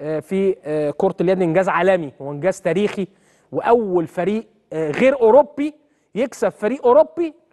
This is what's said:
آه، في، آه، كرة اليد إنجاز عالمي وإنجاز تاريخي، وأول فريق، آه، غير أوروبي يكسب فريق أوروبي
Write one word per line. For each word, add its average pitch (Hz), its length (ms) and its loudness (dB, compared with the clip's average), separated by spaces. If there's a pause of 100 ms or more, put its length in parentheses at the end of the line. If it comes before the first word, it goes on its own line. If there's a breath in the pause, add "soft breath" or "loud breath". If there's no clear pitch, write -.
آه، 156 180 -6
في، 190 440 -2
آه، 151 340 -4
كرة 185 240 -2
اليد 185 200 0
إنجاز 180 280 0
عالمي 175 500 0
وإنجاز 143 420 -6
تاريخي، 190 460 -2 (440 soft breath)
وأول 180 560 0
فريق، 202 400 -4 (260)
آه، 156 180 -4
غير 262 300 2
أوروبي 285 520 2 (420)
يكسب 226 340 -4
فريق - 360 -6
أوروبي 311 480 2 (200)